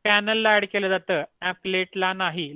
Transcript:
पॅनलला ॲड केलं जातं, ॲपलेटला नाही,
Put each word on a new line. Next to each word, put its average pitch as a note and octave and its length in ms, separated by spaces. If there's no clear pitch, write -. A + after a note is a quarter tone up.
पॅनलला G#3+ 500
ॲड G3+ 180
केलं G3+ 160
जातं, F3+ 340
ॲपलेटला F#3 720
नाही, F3 440